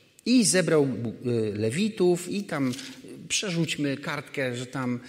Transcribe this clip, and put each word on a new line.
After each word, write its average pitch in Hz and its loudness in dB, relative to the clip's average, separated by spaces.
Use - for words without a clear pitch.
I 240 6
zebrał, 160 4
e, 113 -2
lewitów 175 2
i 202 -4
tam, 143 -2
e, 123 -2
przerzućmy 156 0
kartkę, 143 -4
że 123 -6
tam, 123 -4